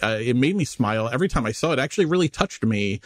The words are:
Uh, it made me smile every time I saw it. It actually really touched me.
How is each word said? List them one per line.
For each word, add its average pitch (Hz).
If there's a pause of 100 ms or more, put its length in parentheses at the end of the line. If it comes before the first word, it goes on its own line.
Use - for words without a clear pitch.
Uh, 110
it 117
made 143
me 180
smile 110
every 143
time 139
I 107
saw -
it. 127
It -
actually 147
really 165
touched -
me. 104